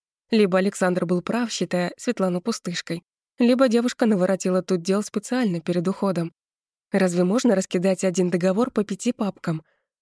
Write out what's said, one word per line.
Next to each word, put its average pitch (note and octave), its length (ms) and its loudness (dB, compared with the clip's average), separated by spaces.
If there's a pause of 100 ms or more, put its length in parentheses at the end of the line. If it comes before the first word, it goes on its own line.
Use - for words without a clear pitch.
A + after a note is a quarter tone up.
(300)
Либо G3 280 4
Александр F#3 480 0
был F3 160 0
прав, A#3 300 -4
считая F3+ 440 -2
Светлану F#3 440 -2
пустышкой, F3 640 -8 (340)
либо B3 300 4
девушка A#3 380 0
наворотила F#3 560 2
тут F3+ 200 -2
дел F#3+ 200 0
специально G#3+ 580 -4
перед F3 260 -2
уходом. F3+ 460 -2 (580)
Разве F3+ 320 2
можно A#3 320 4
раскидать F#3 480 0
один F3+ 280 0
договор F#3+ 420 0
по G#3+ 100 0
пяти G#3 300 -4
папкам? F3+ 500 -6 (400)